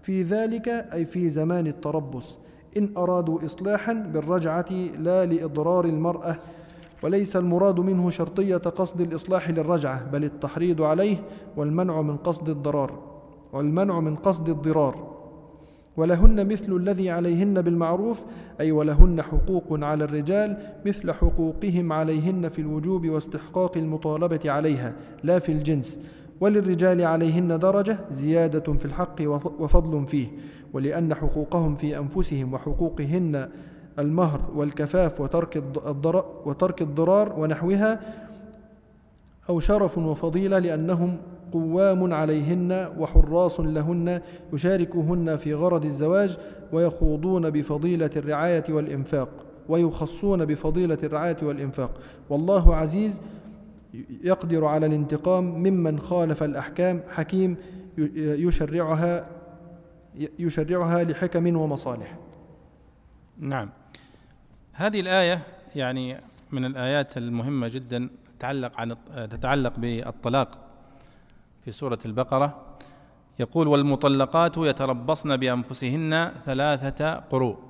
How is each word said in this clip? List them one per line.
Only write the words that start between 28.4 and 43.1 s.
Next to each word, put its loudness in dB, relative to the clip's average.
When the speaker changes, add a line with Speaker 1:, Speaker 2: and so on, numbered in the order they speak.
Speaker 1:
في 4
الحق -4
وف-، -2
وفضل 4
فيه، 0
ولأن 0
حقوقهم 0
في -4
أنفسهم -2
وحقوقهن -2
المهر 2
والكفاف 0
وترك -2
الض-، -6
الضر-، 0
وترك -2
الضرار 2
ونحوها 0
أو 0
شرف 2
وفضيلة، 0
لأنهم 0
قوام 2
عليهن 0
وحراس 6